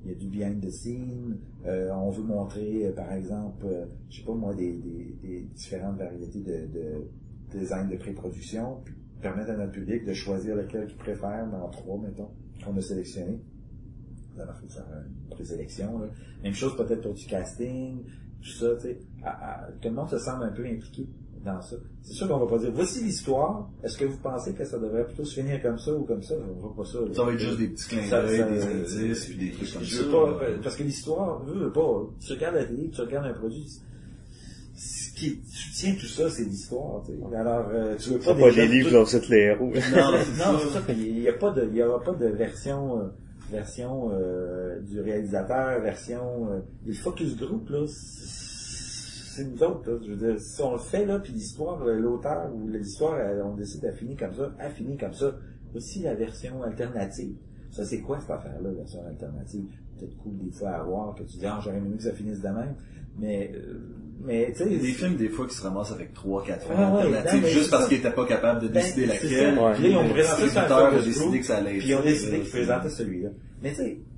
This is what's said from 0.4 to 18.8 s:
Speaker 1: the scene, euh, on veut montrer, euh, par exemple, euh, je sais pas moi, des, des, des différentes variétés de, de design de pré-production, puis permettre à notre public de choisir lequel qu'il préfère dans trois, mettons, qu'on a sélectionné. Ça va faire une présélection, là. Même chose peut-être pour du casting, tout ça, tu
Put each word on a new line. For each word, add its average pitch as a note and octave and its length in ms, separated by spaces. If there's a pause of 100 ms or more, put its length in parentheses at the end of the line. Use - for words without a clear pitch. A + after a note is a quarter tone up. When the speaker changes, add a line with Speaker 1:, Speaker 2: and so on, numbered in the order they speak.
Speaker 1:
the F2+ 60
scene, A#2+ 640 (300)
euh, F#2 240
on F#2+ 180
veut G#2 140
montrer, G#2+ 640
euh, F#2 40
par F2+ 220
exemple, G2+ 540
euh, F2 180 (240)
je - 80
sais - 80
pas A2+ 80
moi, G2+ 220
des, F2+ 180
des, E2+ 480
des F2+ 200 (120)
différentes F#2+ 460
variétés F2 400
de, E2+ 260 (880)
de G2 60
design F#2+ 280
de F#2 100
pré-production, G#2 840
puis - 120 (260)
permettre G2+ 300
à G#2+ 60
notre G2 160
public G#2+ 300
de G2 100
choisir G2 420
lequel G#2 320
qu'il - 100
préfère G#2 540
dans F2+ 180
trois, F#2+ 300
mettons, G#2 300 (360)
qu'on G2+ 120
a F#2 40
sélectionné. F#2+ 580 (960)
Ça E2+ 100
va - 80
faire - 320 (200)
une C2+ 300
présélection, G2+ 640
là. G#2+ 80 (360)
Même G2 120
chose C3+ 200
peut-être A2+ 260
pour G#2 120
du - 140
casting, B2+ 720 (420)
tout - 80
ça, A#2 280
tu - 100